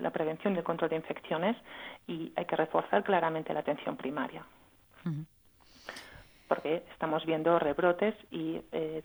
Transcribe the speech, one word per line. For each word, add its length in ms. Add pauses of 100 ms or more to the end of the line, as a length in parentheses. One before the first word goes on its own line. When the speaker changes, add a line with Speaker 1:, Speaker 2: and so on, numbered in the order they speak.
Speaker 1:
la 100
prevención 440
y 40
el 60
control 260
de 60
infecciones, 600 (500)
y 300
hay 100
que 100
reforzar 480
claramente 480
la 80
atención 360
primaria. 500 (580)
Speaker 2:
Ujú. 220 (1200)
Speaker 1:
Porque 440
estamos 340
viendo 320
rebrotes 560 (160)
y, 300 (120)
eh, 320